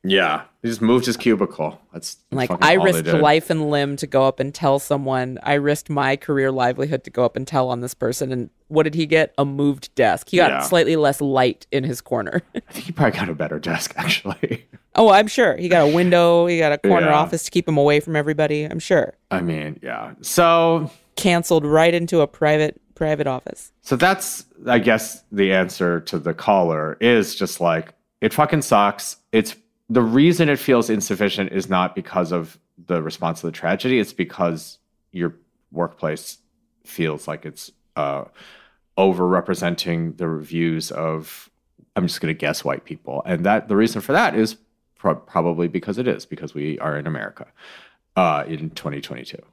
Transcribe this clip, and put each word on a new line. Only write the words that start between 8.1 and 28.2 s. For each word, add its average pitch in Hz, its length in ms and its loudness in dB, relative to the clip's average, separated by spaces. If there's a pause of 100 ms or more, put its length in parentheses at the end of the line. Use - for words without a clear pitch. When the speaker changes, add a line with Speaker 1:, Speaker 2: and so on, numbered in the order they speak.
Speaker 2:
And 123 180 -6 (160)
what 156 160 2
did 151 140 0
he 165 100 -2
get? 156 320 2
A 143 60 2
moved 139 500 -2
desk. 107 360 0
He - 80 2
got 165 120 6
Speaker 1:
Yeah. - 120 -2
Speaker 2:
slightly 165 340 2
less 147 240 0
light 131 500 0
in 135 140 -2
his 143 160 -4
corner. 117 480 -4
<laughs> - 80 -20
Speaker 1:
I - 40 -6 (120)
think - 140 -14
he 185 40 -14
probably 135 260 0
got 98 120 -4
a 85 60 -4
better 76 260 -6
desk, - 340 -6
<laughs> - 20 -10
actually. - 720 -4 (300)
Speaker 2:
Oh, 220 140 8
I'm 208 180 6
sure. 208 280 2
He 175 120 -6
got 165 200 6
a 151 60 2
window. 175 520 6
He 175 120 0
got 156 140 4
a 143 60 -2
corner 175 280 4
Speaker 1:
Yeah. 151 80 4
Speaker 2:
office 165 300 0
to - 80 -10
keep 175 160 0
him 156 100 2
away 147 220 4
from 160 160 -4
everybody. 151 480 0
I'm 156 160 -8
sure. - 340 2 (160)
Speaker 1:
I 185 100 -2
mean, - 440 -6
yeah. - 360 -10
So 165 680 2 (240)
Speaker 2:
Canceled 170 520 2
right 160 260 4
into 170 300 2
a 143 40 4
private, 151 540 0 (140)
private 151 320 -2
office. - 440 -8 (120)
Speaker 1:
So - 140 -2
that's, 185 500 0 (200)
I 123 120 4
guess, 110 520 0
the 98 220 0
answer 90 480 0
to 87 180 -8
the 80 140 -4
caller 80 680 0
is 117 340 2
just, - 240 -6
like, 82 320 -2 (300)